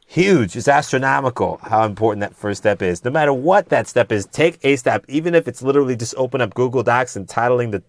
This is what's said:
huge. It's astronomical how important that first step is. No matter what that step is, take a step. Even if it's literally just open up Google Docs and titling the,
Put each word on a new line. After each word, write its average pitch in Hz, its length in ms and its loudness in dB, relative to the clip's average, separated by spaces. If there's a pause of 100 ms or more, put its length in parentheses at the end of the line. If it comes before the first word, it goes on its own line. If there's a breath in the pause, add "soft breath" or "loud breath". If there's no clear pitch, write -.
huge. 165 500 2
It's 117 120 -4
astronomical 135 960 0
how 110 220 2
important 104 360 -2
that 101 140 -8
first 101 240 -6
step 104 240 0
is. 90 200 -2
No 123 60 -2
matter 147 240 2
what 170 360 2
that 120 180 0
step 117 240 0
is, 101 160 -2
take 165 360 -2
a 139 120 4
step. 117 320 -2
Even 160 260 -2
if 165 140 2
it's 123 160 -12
literally 135 320 2
just 117 220 -8
open 127 240 -2
up 104 120 -4
Google 123 300 0
Docs 123 320 0
and 95 120 -10
titling 120 440 0
the, 98 180 -4